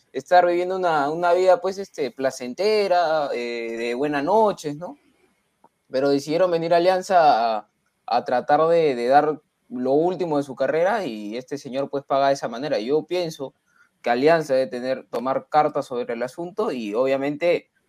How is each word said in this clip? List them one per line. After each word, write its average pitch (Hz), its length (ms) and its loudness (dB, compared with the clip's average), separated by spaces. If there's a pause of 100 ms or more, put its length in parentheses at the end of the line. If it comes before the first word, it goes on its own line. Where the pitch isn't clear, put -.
(120)
estar 175 340 4
viviendo 180 300 0
una, 160 340 0
una 175 240 0
vida, 180 260 4
pues, 190 200 -6
este, 151 320 -6
placentera, 160 1200 0
eh, 120 420 -6
de 117 200 -4
buenas 143 280 -2
noches, 190 520 0
¿no? 180 240 -14 (880)
Pero 135 200 0
decidieron 151 420 0
venir 170 240 0
a - 20 4
Alianza 170 800 4
a, - 120 -12 (360)
a 123 180 0
tratar 127 440 2
de, 165 260 4
de 120 140 -2
dar 147 340 4 (280)
lo 123 240 -2
último 165 440 0
de 139 60 0
su 135 120 -12
carrera 170 480 0
y 107 320 -8
este 127 220 -10
señor, 135 320 -6
pues, 139 140 -6
paga 139 240 0
de 139 80 2
esa 139 120 -6
manera. 120 300 -4
Yo 139 300 -2
pienso 170 480 -6 (480)
que 120 80 -2
Alianza 143 420 2
debe 131 140 2
tener, 127 420 -6
tomar 131 400 -4
cartas 151 380 0
sobre 120 260 -6
el 113 80 -6
asunto 175 500 -6
y 113 220 -6
obviamente 135 800 -2 (180)